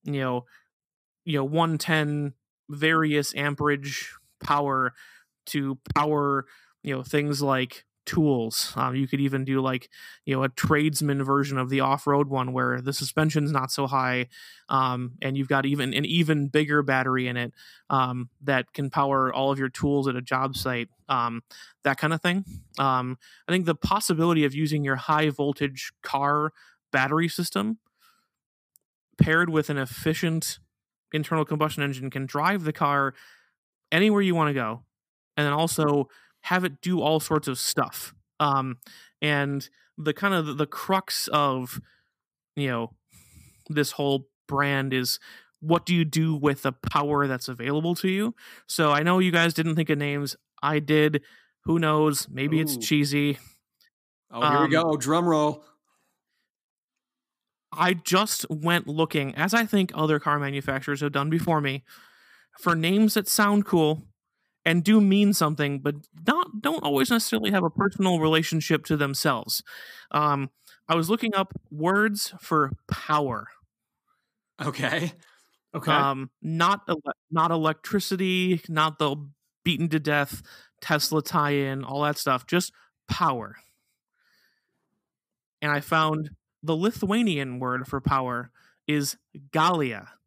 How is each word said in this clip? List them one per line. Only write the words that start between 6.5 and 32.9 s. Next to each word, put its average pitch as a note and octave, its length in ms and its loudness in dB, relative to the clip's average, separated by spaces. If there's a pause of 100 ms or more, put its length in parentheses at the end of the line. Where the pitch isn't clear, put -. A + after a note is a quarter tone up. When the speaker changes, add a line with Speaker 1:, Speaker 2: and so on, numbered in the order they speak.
Speaker 1:
you C#3+ 100 -4
know, C3 100 -6
things D3 380 0
like C3 440 0 (200)
tools. C3 720 0
Um, B2+ 180 -2
you C3+ 100 0
could C#3 140 -4
even C3+ 240 0
do, C3+ 160 0
like, C3 300 -4 (360)
you C#3 80 -2
know, C3 100 0
a C3+ 40 0
tradesman D3 760 0
version C#3 340 0
of B2+ 120 -2
the C3+ 120 0
off-road C#3 480 2
one B2+ 240 -2
where B2 260 0
the C3 140 -6
suspension's D3+ 580 0
not C3+ 180 -2
so C#3 160 -2
high, B2+ 420 0 (420)
um, B2+ 520 -2
and C3+ 160 -4
you've C3+ 120 -4
got C3+ 160 2
even C3+ 280 -2
an C#3+ 120 -2
even D#3 420 0
bigger D3 340 2
battery C3 460 0
in B2 80 -4
it, B2 160 -6 (380)
um, B2+ 400 0 (120)
that C3+ 300 -2
can C#3 180 -6
power C3+ 440 2
all C3+ 180 0
of C3+ 80 -2
your C3+ 80 -2
tools C#3 400 0
at B2+ 80 -2
a B2+ 60 -4
job C3 340 -2
site, B2 320 -4 (220)
um, A#2+ 340 -2 (400)
that C3+ 140 0
kind D#3 160 0
of D#3 80 -4
thing. F3+ 240 0 (340)
Um, B2+ 380 0 (280)
I E3 60 -4
think F3+ 140 0
the E3 100 2
possibility E3 680 2
of C3+ 100 -2
using D3+ 300 -2
your C3+ 100 0
high D3+ 340 0
voltage C#3 640 -4 (100)
car D3 520 0 (400)
battery C#3+ 340 2
system G3 520 -4 (1400)
paired D#3+ 320 4
with D#3 200 0
an D3 80 -2
efficient D#3+ 840 -4 (520)
internal D#3 320 -2
combustion D3+ 400 -2
engine C3+ 260 -6
can C3+ 160 -8
drive E3+ 380 -2
the D3+ 80 -2
car C#3+ 440 0 (760)